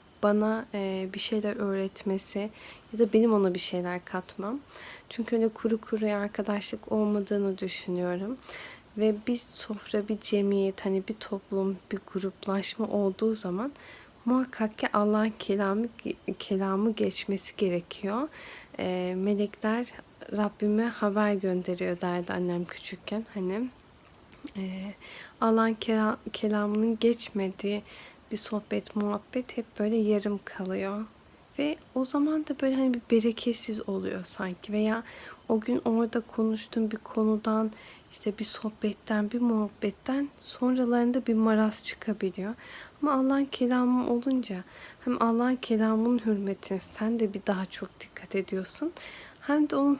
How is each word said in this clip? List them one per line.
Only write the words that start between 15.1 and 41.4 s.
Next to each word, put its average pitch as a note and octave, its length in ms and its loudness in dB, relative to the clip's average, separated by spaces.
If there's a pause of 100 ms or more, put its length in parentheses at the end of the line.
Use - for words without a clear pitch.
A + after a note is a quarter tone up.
kelamı, G3+ 460 2 (540)
kelamı G3 520 2
geçmesi G3+ 680 -2
gerekiyor. G3 680 -2 (520)
E, F3+ 380 -2
melekler G#3 720 0 (500)
Rabbime G#3 460 2
haber G#3 500 2
gönderiyor F3+ 680 0
derdi F3+ 320 -2
annem F3 320 0
küçükken. - 680 -8
Hani, G3+ 360 -2 (880)
e, F#3+ 360 -6 (480)
Allah'ın A3+ 320 6
kela-, A3 440 2 (160)
kelamının G#3+ 640 2
geçmediği G3+ 840 0 (480)
bir G#3+ 60 -4
sohbet, - 580 -4
muhabbet G#3 640 -2
hep A3+ 80 -6 (140)
böyle G#3+ 160 2
yarım G#3 500 2
kalıyor. G3 600 -4 (540)
Ve D4 180 0 (180)
o C4 100 2
zaman D4+ 420 2
da C#4 140 -4
böyle C4+ 140 2
hani C4 180 4
bir A#3+ 80 -2 (100)
bereketsiz A3+ 800 0
oluyor F#3+ 340 -4
sanki. F#3 500 -8
Veya G#3+ 300 0 (460)
o A3+ 100 4
gün A#3+ 260 0
orada A#3 340 2
konuştuğun A3 720 -2
bir G#3+ 60 -6
konudan, A3 760 0 (400)
işte - 280 -4
bir A3 40 -4
sohbetten, G#3 880 -2
bir A#3+ 80 -2
muhabbetten A#3 920 0 (100)
sonralarında B3 840 2
bir A#3 80 2
maraz A3 520 4